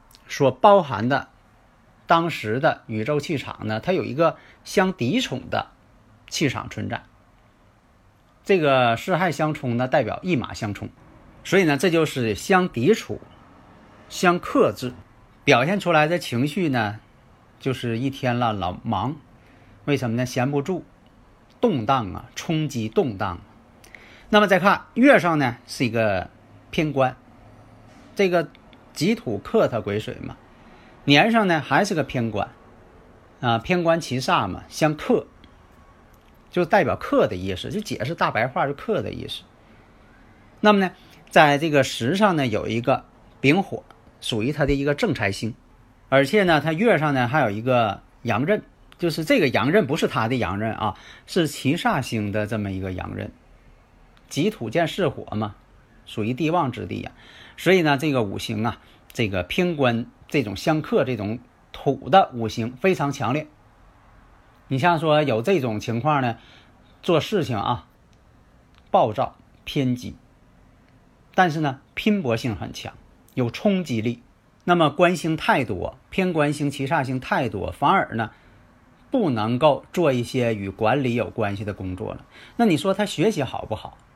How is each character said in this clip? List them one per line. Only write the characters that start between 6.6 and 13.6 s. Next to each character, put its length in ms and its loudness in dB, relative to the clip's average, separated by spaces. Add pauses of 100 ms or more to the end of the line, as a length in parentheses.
存 220 -8
在。 140 -8 (1400)
这 160 4
个 380 4
巳 180 -2
亥 160 0
相 220 -2
冲 240 -4
呢， 100 -2
代 140 2
表 220 -4
一 120 0
马 200 -4
相 180 -6
冲， 160 -10 (560)
所 140 2
以 60 4
呢， 120 2
这 120 2
就 160 4
是 300 -2
相 340 4
抵 240 2
触、 260 -8 (920)